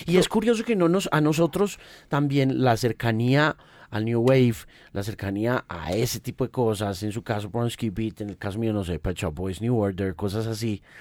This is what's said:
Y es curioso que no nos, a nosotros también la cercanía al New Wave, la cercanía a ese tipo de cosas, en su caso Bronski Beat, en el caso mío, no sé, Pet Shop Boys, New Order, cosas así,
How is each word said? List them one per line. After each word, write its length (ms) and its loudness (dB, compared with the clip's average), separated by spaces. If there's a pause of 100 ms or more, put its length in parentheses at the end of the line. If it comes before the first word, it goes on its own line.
Y 120 4
es 100 6
curioso 360 2
que 120 0
no 140 4
nos, 220 2
a 100 2
nosotros 580 2 (280)
también 560 2
la 140 4
cercanía 800 2 (320)
al 160 -4
New 160 0
Wave, 340 6 (380)
la 100 -4
cercanía 640 -2
a 240 -8
ese 280 0
tipo 260 -6
de 60 -6
cosas, 520 0
en 80 -4
su 120 -6
caso 260 -4
Bronski 400 -4
Beat, 320 -6
en 80 -8
el 80 -10
caso 220 -6
mío, 140 0
no 100 0
sé, 160 -4
Pet 180 -4
Shop 160 -4
Boys, 260 -6
New 160 0
Order, 400 0
cosas 320 -4
así, 340 -4 (200)